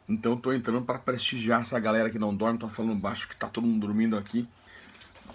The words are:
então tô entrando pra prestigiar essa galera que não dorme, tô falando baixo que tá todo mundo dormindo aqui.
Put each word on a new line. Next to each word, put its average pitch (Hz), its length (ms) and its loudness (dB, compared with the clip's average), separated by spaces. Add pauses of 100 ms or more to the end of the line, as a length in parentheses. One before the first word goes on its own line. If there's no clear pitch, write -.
então 110 300 0
tô 127 160 0
entrando 123 300 0
pra 127 180 -2
prestigiar 120 640 0
essa 120 180 -2
galera 110 300 2
que 110 100 -4
não 104 160 0
dorme, 113 240 0
tô 117 80 -6
falando 110 280 -2
baixo 98 300 -4
que - 120 -14
tá - 100 -4
todo 117 180 -2
mundo 110 220 2
dormindo 110 300 4
aqui. 113 280 -2 (880)